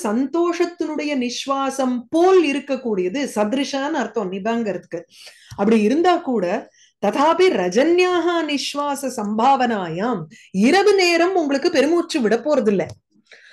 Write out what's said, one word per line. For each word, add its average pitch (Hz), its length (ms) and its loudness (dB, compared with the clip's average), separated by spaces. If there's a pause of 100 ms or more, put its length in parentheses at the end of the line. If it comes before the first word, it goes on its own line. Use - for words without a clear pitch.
சந்தோஷத்தினுடைய 294 1300 -2
நிஸ்வாசம் 262 680 -4 (100)
போல் 349 360 4
இருக்கக்கூடியது, 254 920 -4
சதிருஷான்னு 269 560 -2
அர்த்தம் 214 400 -4
நிபங்கிறதுக்கு. 196 720 -6 (520)
அப்படி 214 260 2
இருந்தா 330 360 2
கூட, 220 520 -4 (360)
ததாபி 320 440 2
ரஜன்யாக 320 1080 2
நிஸ்வாச 285 460 -4
சம்பாவனாயாம், 220 1200 -2 (280)
இரவு 370 440 4
நேரம் 349 400 2
உங்களுக்கு 302 360 0
பெருமூச்சு 320 500 0
விட 214 140 2
போறதில்ல. 226 500 0 (680)